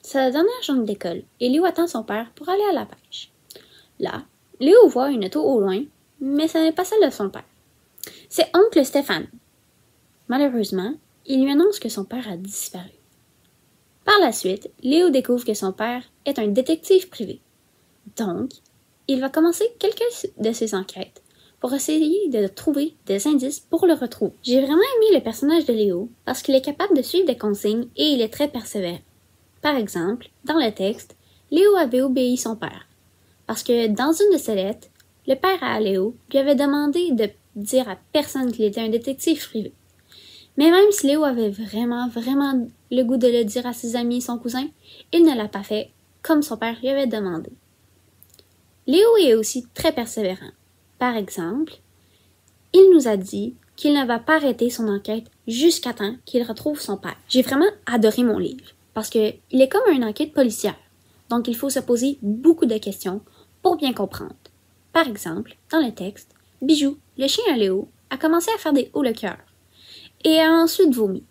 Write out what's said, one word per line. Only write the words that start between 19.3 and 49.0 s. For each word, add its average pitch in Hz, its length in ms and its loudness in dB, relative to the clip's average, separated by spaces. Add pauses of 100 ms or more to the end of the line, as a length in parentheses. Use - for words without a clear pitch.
quelques 440 580 -4
de 220 160 -2
ses 226 200 -4
enquêtes 190 480 -10 (380)
pour 247 140 -4
essayer 311 560 0
de 214 180 0
trouver 285 480 -4 (100)
des 196 220 -2
indices 277 320 0
pour - 260 -2
le 339 80 6
retrouver. - 400 -4 (100)
J'ai 254 180 2
vraiment 277 140 0
aimé 440 420 4
le - 60 0
personnage 285 420 0
de 240 80 0
Léo 208 360 -2 (160)
parce - 160 -6
qu'il 269 140 0
est 262 60 4
capable 320 340 0
de 262 60 2
suivre 349 240 0
des 254 120 -2
consignes 214 580 -4
et 302 100 -2
il 277 160 2
est 220 120 -2
très 294 140 -2
persévérant. 196 520 -8 (640)
Par 294 140 0
exemple, 202 540 -4 (160)
dans 311 120 -2
le 233 140 0
texte, 208 460 -8 (340)
Léo 392 240 6
avait 254 260 2
obéi 254 360 0
son 226 180 -6
père - 320 -12 (600)
parce 220 160 -8
que 233 240 0
dans 247 240 0
une 403 200 4
de 330 60 4
ses 226 180 -4
lettres, 196 320 -6 (400)
le 262 80 2
père 370 260 0
à 226 180 -4
Léo 196 360 -2 (160)
lui 277 80 2
avait 277 160 2
demandé 294 560 0
de 220 180 0 (260)
dire 226 340 -2
à 185 80 -12 (160)
personne 262 380 -2
qu'il 226 140 -2
était 208 160 -2
un 226 80 -4
détective 269 600 -2
privé. 214 240 -8 (840)
Mais 311 140 6
même 403 200 8
si 339 160 0
Léo 302 160 2
avait 240 260 0
vraiment, 226 580 -4
vraiment 254 600 -2 (240)
le 254 120 2
goût 254 140 0
de 240 100 2
le 233 160 2
dire 240 220 -4
à 240 80 -8
ses 233 220 -10
amis 240 220 -2
et 247 40 -4
son 240 160 -8
cousin, 254 300 -6 (440)
il 339 120 6
ne 302 120 6
l'a 214 120 -4
pas 202 160 -10
fait 214 280 -6 (300)
comme 302 200 2
son 254 160 -6
père 226 240 -6
lui 254 80 -4
avait 277 180 0
demandé. 196 440 -6 (1300)
Léo 427 360 6